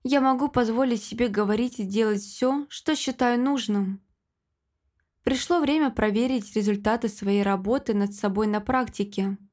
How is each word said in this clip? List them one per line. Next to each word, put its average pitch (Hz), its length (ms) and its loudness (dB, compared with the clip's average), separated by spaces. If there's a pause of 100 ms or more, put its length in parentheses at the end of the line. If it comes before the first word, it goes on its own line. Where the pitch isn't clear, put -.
Я 269 180 2
могу 262 280 2
позволить 240 540 2
себе 233 260 -2
говорить 208 500 0
и 214 60 -4
делать 208 380 0
всё, 269 460 -2
что - 280 -2
считаю 240 440 0
нужным. 208 600 0 (1200)
Пришло 269 380 0
время 294 300 2
проверить 226 640 0
результаты 214 540 0
своей 202 340 0
работы 202 520 0
над 202 180 0
собой 202 340 0
на 208 140 0
практике. 208 800 -2 (140)